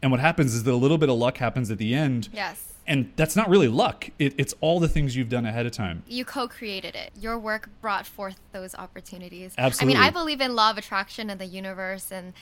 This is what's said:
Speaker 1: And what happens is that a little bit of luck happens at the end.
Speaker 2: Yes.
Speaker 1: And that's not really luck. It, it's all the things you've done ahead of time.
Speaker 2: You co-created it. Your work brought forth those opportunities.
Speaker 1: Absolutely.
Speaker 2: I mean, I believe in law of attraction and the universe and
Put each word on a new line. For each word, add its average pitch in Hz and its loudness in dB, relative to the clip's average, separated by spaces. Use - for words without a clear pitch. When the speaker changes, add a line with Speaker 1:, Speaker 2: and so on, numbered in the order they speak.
Speaker 1:
And 135 2
what 127 4
happens 147 4
is 113 -2
that 127 4
a - 6
little 135 6
bit 151 4
of 120 4
luck 120 2
happens 120 -2
at 110 -2
the 110 0
end. 131 0
Speaker 2:
Yes. 185 -8
Speaker 1:
And 139 0
that's 156 2
not 208 2
really 175 8
luck. 139 0
It, 143 2
it's 135 -2
all 165 4
the 165 4
things 143 2
you've 127 -2
done 120 0
ahead 117 -2
of 117 -4
time. 87 -4
Speaker 2:
You 247 -6
co-created 214 -8
it. - -12
Your 226 -6
work 214 -6
brought 202 -2
forth 190 -10
those 185 -12
opportunities. 180 -16
Speaker 1:
Absolutely. 131 4
Speaker 2:
I 190 6
mean, 254 8
I - 4
believe 311 -4
in 254 0
law 220 4
of 208 -4
attraction 214 -6
and 196 -8
the 190 -10
universe 190 -8
and 185 -12